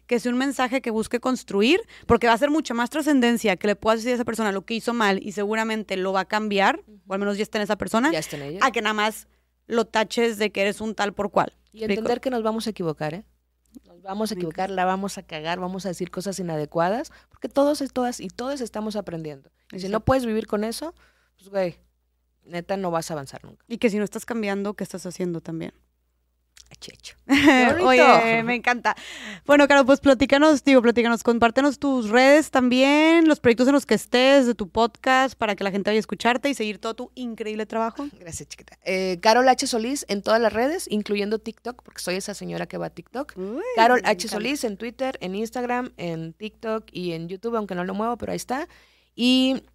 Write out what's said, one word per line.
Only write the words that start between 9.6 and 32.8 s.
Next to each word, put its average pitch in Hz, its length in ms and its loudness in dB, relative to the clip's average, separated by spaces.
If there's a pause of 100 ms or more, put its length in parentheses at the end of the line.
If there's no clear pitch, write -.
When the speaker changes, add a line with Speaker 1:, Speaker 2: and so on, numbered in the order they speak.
Speaker 1:
lo 226 200 0
taches 220 520 0
de 214 120 0
que - 120 -2
eres 202 180 -2
un 220 140 -6
tal 202 200 -4
por 202 160 -4
cual. - 220 0 (200)
Speaker 2:
Y 214 60 -20
Speaker 1:
¿Explico? 214 220 -4
Speaker 2:
entender 240 200 -2
que 269 100 -4
nos 240 120 -4
vamos 220 240 -4
a 226 40 -6
equivocar, 160 440 -6
¿eh? 208 100 -14 (600)
Nos 175 180 -20
vamos 208 300 -6
a - 20 -6
Speaker 1:
Me 185 60 -8
Speaker 2:
equivocar, 175 240 -4
Speaker 1:
encanta. 190 100 -6
Speaker 2:
la 185 100 0
vamos 190 320 -2
a 190 60 -16
cagar, 165 380 -8
vamos 185 260 -8
a 190 40 -6
decir 170 200 -8
cosas 185 300 -8
inadecuadas, 170 720 -4 (160)
porque - 200 -14
todos 285 320 0
y 285 60 -4
todas 247 320 -4
y - 100 -12
todos 262 320 -8
estamos 214 360 -8
aprendiendo. 160 520 -10 (200)
Y - 100 -14
si 180 80 -8
Speaker 1:
Exacto. 190 60 -4
Speaker 2:
no 226 120 -2
puedes 262 220 2
vivir 220 220 -4
con 208 160 -2
eso, 269 280 -8 (440)
pues, 190 140 -20
güey, 190 280 -4 (680)
neta, 175 320 -8
no 190 140 -4
vas 165 220 -2
a - 20 -8
avanzar 139 300 -12
nunca. - 240 -20
Speaker 1:
Y 233 100 -10
que 247 100 2
si 202 100 0
no 208 60 0
estás 214 220 -10
cambiando, 202 480 -4
¿qué - 80 -10
estás 185 240 -12
haciendo 175 340 -6
también? 165 320 -12 (1000)
Speaker 2:
Achecho. - 480 -20
Speaker 1:
<laughs> - 60 -20
Speaker 2:
Qué 277 420 6
bonito. 320 200 2
Speaker 1:
Oye, 226 560 6
me 240 100 -2
encanta. 233 400 -2 (500)
Bueno, 285 220 6
Caro, 277 180 6
pues 269 140 6
platícanos, 277 640 4
digo, 269 180 8
platícanos, 233 440 2
compártenos 240 560 2
tus 254 300 0
redes 269 420 6
también, 285 720 4